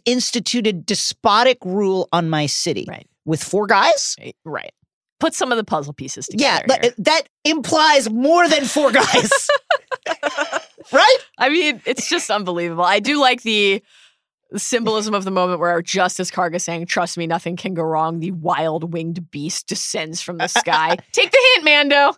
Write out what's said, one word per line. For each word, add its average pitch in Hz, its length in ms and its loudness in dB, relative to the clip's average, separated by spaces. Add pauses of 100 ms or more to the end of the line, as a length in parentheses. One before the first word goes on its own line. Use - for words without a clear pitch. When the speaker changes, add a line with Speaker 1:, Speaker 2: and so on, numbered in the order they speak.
Speaker 1:
instituted 233 800 -2
despotic 233 800 2
rule 190 480 0
on 170 160 0
my 151 180 0
city." - 420 -4
Speaker 2:
Right. - 180 -16 (180)
Speaker 1:
With 156 180 -4
four 208 240 -2
guys? 226 520 2
Speaker 2:
Right. - 260 -18
Right. 117 280 -12 (480)
Put 330 140 0
some - 180 -2
of 233 60 0
the 208 60 -4
puzzle 147 280 -4
pieces - 400 -12
Speaker 1:
Yeah, 214 280 2
Speaker 2:
together - 80 -6
Speaker 1:
that, 254 160 2
Speaker 2:
here. 240 140 0
Speaker 1:
that 302 240 2 (220)
implies 302 640 2
more 311 380 4
than 294 160 2
four 277 260 2
guys. 247 580 2 (580)
<laughs> - 120 -6 (720)
Right? 415 280 6 (200)
Speaker 2:
I 254 100 2
mean, 302 380 0
it's - 240 -4
just 339 200 -2
unbelievable. 175 540 -2
I 196 140 4
do 269 220 0
like 254 220 2
the 202 400 2 (760)
symbolism 214 580 -2
of 190 100 -2
the 190 60 -4
moment 180 300 0
where 175 200 2
just 185 380 -2
as 185 120 -6
Karga 175 300 -2
saying, 170 260 -6
"Trust 175 300 -4
me, 170 100 -4
nothing 165 300 -4
can 185 160 -8
go 165 100 -4
wrong," 160 360 -2
the 165 140 -6
wild 160 600 -2
winged 165 380 -6
beast 147 380 -8
descends 165 520 -6
from 175 180 -10
the 180 100 -2
sky. 160 560 0
Speaker 1:
<laughs> - 80 -18
Speaker 2:
Take - 180 2
the 539 80 6 (160)
hint, 330 100 0
Mando. 285 540 4